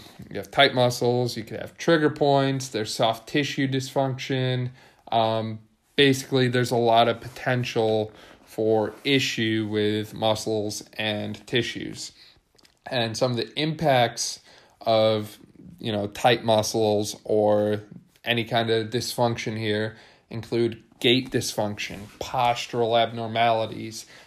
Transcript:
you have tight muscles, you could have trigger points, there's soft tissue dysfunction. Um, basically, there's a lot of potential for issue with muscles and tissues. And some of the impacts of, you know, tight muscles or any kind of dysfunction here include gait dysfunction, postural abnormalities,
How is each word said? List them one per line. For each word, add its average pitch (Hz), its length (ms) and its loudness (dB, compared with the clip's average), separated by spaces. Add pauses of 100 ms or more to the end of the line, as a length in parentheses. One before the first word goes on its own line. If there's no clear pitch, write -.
(300)
you - 80 -10
have 98 120 -10
tight 139 240 4
muscles, 123 600 2
you 110 80 -8
could - 160 -10
have - 180 -12
trigger 156 320 4
points, 139 600 2
there's 107 240 -4
soft 113 340 0
tissue 139 400 -2
dysfunction. 131 1040 -2 (420)
Um, 110 480 0 (380)
basically, 135 500 4
there's 123 240 0
a 123 60 0
lot 117 320 6
of 113 100 0
potential 113 920 -2 (320)
for 110 480 0 (100)
issue 113 680 0
with 107 440 -2
muscles 107 680 -2 (140)
and 107 500 -6
tissues. - 640 -4 (760)
And 113 280 -4
some 127 140 0
of 120 60 -2
the - 220 -6
impacts 143 800 0 (400)
of, 110 580 2 (420)
you 113 120 -6
know, 104 160 -2
tight 120 380 2
muscles 107 800 2
or 104 560 2 (420)
any 117 220 -2
kind 117 240 0
of 113 200 0
dysfunction 117 680 -2
here 107 400 -2 (320)
include 117 520 -2 (180)
gait 127 300 2
dysfunction, 104 680 -4 (200)
postural 120 800 0
abnormalities, 113 1080 -2 (220)